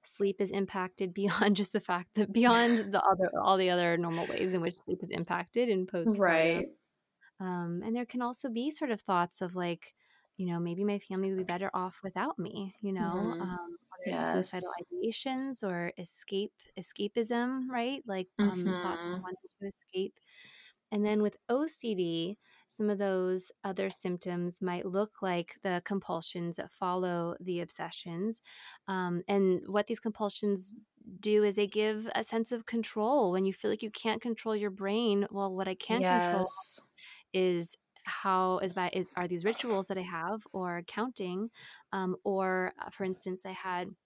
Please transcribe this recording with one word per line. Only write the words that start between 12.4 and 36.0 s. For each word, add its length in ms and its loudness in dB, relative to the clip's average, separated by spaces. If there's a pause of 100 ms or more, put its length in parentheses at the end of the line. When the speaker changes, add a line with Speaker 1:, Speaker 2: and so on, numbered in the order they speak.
Speaker 1:
you 120 -4
know? 80 -2
Speaker 2:
Mm-hmm. 420 -2
Speaker 1:
Um, 340 -6 (280)
whether 120 -2
it's 160 0
suicidal 460 -2
Speaker 2:
Yes. 460 -4
Speaker 1:
ideations 380 -4
or 360 -2
escape, 540 -6 (260)
escapism, 880 -2
right? 380 -2
Like, 220 -4 (100)
um, 260 4
thoughts 380 -2
of 80 -6
Speaker 2:
Mm-hmm. 120 -6
Speaker 1:
wanting 280 -12 (100)
to 60 -8
escape. 520 -6 (720)
And 120 2
then 180 4
with 140 2 (120)
O 180 2
C 280 -4
D, 420 0 (320)
some 220 0
of 80 0
those 520 0 (120)
other 280 -2
symptoms 720 -4
might 260 -2
look 360 -2
like 400 -2
the 220 0
compulsions 720 -4
that 140 -8
follow 680 -2
the 200 -4
obsessions. 800 -6 (460)
Um, 420 -2
and 380 4
what 200 2
these 140 -4
compulsions 720 -2 (460)
do 240 4
is 120 2
they 100 4
give 480 0
a 100 0
sense 280 0
of 140 -6
control 680 2
when 120 2
you 80 2
feel 180 -2
like 120 -2
you 80 -4
can't 320 -2
control 340 -2
your 140 -2
brain. 600 2
Well, 240 -2
what 140 -2
I 60 -2
can 260 0